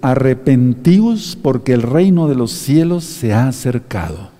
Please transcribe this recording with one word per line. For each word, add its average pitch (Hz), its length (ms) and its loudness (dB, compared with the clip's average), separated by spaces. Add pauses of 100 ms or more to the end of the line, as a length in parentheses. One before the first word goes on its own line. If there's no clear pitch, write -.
'Arrepentíos 131 1400 2
porque 127 320 0
el 120 80 2
reino 165 480 2
de 139 60 0
los 120 160 -2
cielos 165 520 0
se 113 300 -4
ha 123 160 2
acercado'. 98 800 -8 (100)